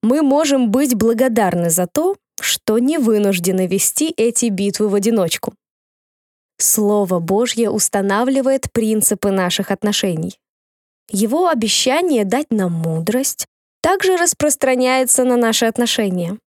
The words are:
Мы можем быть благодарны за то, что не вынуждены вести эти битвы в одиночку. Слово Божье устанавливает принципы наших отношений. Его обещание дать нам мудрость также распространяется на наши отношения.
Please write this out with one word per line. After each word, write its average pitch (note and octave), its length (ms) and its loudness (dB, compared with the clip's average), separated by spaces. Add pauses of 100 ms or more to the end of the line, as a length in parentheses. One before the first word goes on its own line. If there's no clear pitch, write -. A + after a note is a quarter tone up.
Мы B3+ 180 2
можем C#4 480 2
быть B3+ 240 2
благодарны G#3+ 760 2
за F3+ 160 0
то, F4+ 280 0 (240)
что - 380 -2
не C#4 220 0
вынуждены G3 640 2
вести G3 500 -2
эти A#3 340 0
битвы G3+ 380 -2
в G3 60 0
одиночку. G3+ 640 -2 (1040)
Слово G3+ 580 0
Божье G#3 540 0
устанавливает A#3+ 1000 0
принципы G#3+ 600 0
наших F#3+ 400 -2
отношений. F#3+ 680 -4 (720)
Его A#3 380 0
обещание C4 760 0
дать A#3 280 -2
нам F#3+ 220 0
мудрость E3 720 -4 (340)
также F#4 340 2
распространяется C4 1080 2
на B3 140 2
наши A3+ 280 2
отношения. G#3 720 -2 (100)